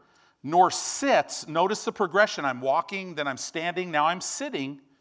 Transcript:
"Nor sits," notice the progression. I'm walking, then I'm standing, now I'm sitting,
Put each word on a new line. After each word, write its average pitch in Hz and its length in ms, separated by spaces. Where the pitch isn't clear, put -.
"Nor 165 300
sits," - 800
notice 185 340
the 226 80
progression. 190 540
I'm 127 160
walking, 170 540
then 147 120
I'm 135 80
standing, 175 560
now 147 140
I'm 180 160
sitting, 147 600